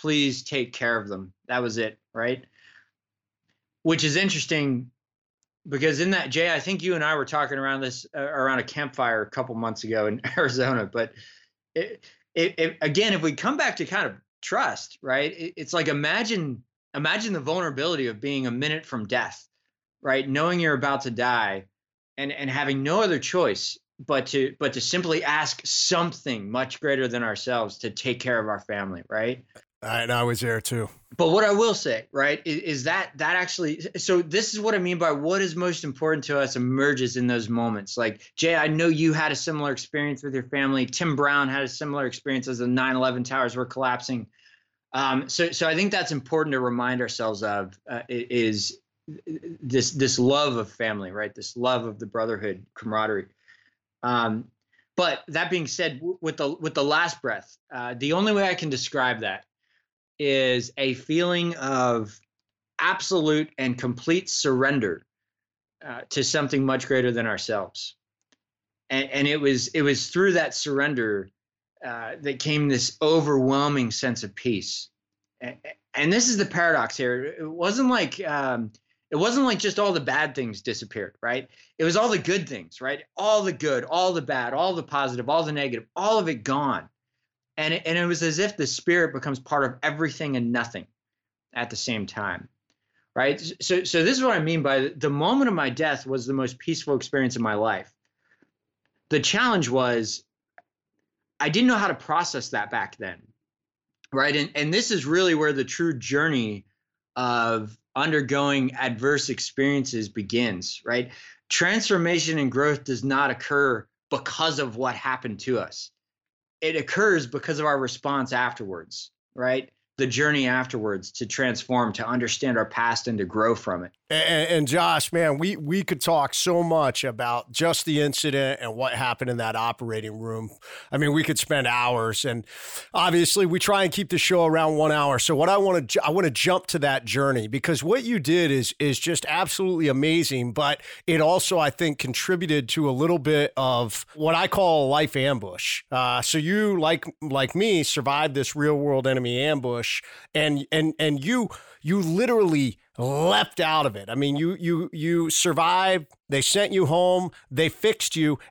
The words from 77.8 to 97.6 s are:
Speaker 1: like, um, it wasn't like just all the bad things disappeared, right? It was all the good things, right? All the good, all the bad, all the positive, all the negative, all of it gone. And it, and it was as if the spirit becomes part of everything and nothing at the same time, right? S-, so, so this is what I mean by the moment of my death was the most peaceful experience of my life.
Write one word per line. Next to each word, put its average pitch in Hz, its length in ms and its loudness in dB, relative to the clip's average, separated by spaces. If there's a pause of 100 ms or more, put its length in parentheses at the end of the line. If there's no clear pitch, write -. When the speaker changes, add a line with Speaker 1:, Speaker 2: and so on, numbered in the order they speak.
Speaker 1:
like, 185 380 0
um, 131 440 -2 (400)
it 139 40 0
wasn't 240 300 2
like 220 140 0
just 202 200 -2
all 202 140 2
the 165 60 -2
bad 139 360 -2
things 113 260 -6
disappeared, 107 600 -8
right? 123 260 -4 (300)
It 160 60 -2
was 147 140 2
all 233 120 4
the 202 100 2
good 175 280 -2
things, 92 340 -14
right? 143 220 -6 (120)
All 214 260 4
the 185 120 0
good, 135 320 0
all 180 280 2
the 165 80 -2
bad, 127 320 -2
all 175 220 0
the 160 80 -4
positive, 127 460 -2
all 160 140 4
the 151 80 -4
negative, 139 440 -4
all 214 240 2
of 180 80 0
it 120 160 -4
gone. 135 460 -2 (680)
And 156 160 -2
it, 165 120 -4
and 165 120 0
it 175 80 2
was 170 180 0
as 160 160 0
if 202 160 0
the 143 120 -2
spirit 170 460 2
becomes 135 260 -6
part 143 260 0
of 127 180 -4
everything 147 540 -2
and 120 140 0
nothing 117 360 -4 (640)
at 120 160 -6
the - 60 -12
same 110 300 -4
time, 98 440 -8 (680)
right? 135 260 0
S-, 160 200 -12
so, 180 220 0
so 170 200 2
this 254 140 4
is 254 60 0
what 240 120 4
I 175 40 2
mean 160 220 0
by 135 340 2
the 147 140 -2
moment 202 380 2
of 208 80 2
my 143 140 0
death 143 360 -2
was 131 200 -2
the 135 80 -2
most 131 260 -2
peaceful 156 360 -2
experience 127 400 0
of 120 60 -2
my 107 140 0
life. 104 360 -2 (1200)